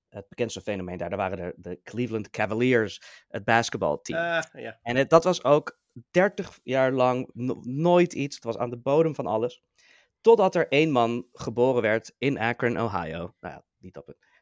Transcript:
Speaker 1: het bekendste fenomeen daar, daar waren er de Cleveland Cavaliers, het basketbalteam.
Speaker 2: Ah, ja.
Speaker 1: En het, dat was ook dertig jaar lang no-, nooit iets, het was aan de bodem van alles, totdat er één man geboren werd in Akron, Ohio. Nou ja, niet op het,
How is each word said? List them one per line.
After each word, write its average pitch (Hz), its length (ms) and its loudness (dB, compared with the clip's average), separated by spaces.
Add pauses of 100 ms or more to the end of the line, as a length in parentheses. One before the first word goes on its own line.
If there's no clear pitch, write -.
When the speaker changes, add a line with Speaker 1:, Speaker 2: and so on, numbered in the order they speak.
Speaker 1:
het - 200 -16
bekendste 113 320 -6
fenomeen 92 360 -6
daar, 87 120 -8
daar 95 80 -6
waren 95 220 -4
er 87 180 -8
de 87 260 -14
Cleveland 110 460 -6
Cavaliers, 110 1000 -2
het 101 160 -10
basketbalteam. 113 760 0
Speaker 2:
Ah, 170 240 -2 (180)
ja. 117 200 -12
Speaker 1:
En 120 140 -4
het, 135 140 2
dat 165 140 8
was 175 200 0
ook 147 360 2 (320)
dertig 190 520 0
jaar 131 280 0
lang 127 420 0
no-, 120 300 -6
nooit 175 500 2
iets, 143 220 -6
het - 80 -18
was 113 140 -6
aan 120 120 -4
de 120 80 -10
bodem 147 380 2
van - 120 -8
alles, 110 360 -2 (580)
totdat 214 340 6
er 170 120 0
één 156 240 2
man 120 420 0
geboren 123 480 0
werd 107 360 0
in 131 200 -2
Akron, 117 420 -2
Ohio. 85 600 -6
Nou 78 140 -14
ja, - 120 -20 (120)
niet 92 200 -20
op - 100 -18
het, 73 100 -20 (240)